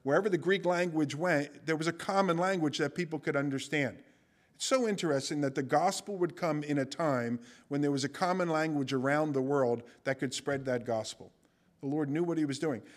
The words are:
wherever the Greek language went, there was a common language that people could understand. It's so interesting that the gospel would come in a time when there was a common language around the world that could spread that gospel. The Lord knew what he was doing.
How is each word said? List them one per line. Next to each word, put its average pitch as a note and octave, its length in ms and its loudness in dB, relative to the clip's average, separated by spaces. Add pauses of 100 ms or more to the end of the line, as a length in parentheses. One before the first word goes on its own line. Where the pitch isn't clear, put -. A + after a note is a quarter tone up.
wherever E3 260 2
the F#3 100 2
Greek F3 280 2
language D#3+ 500 0
went, D3 500 0
there D#3+ 100 0
was D#3+ 120 0
a E3 60 0
common F#3+ 440 2
language F3 420 0
that C#3+ 160 0
people D#3 240 -4
could D3+ 160 -2
understand. C#3 640 0 (580)
It's - 100 -8
so B3+ 220 2
interesting D3+ 540 0
that C#3 140 0
the D3 80 -2
gospel F3+ 540 0
would F3 180 -2
come D3+ 280 -2
in D3 160 0
a C3 60 0
time B2 540 -2 (300)
when C#3+ 120 0
there C#3+ 100 2
was C3+ 120 0
a C#3 60 -2
common F3+ 400 0
language D3+ 420 0
around C#3+ 420 2
the C3+ 80 2
world C3 420 2 (200)
that C3+ 160 -2
could C3 140 -2
spread C#3 320 -4
that B2 180 -2
gospel. A2 480 -4 (500)
The C#3 60 -6
Lord D3 220 0
knew D#3 140 0
what E3 140 0
he D3+ 80 2
was C3+ 140 -4
doing. C#3+ 220 -2 (160)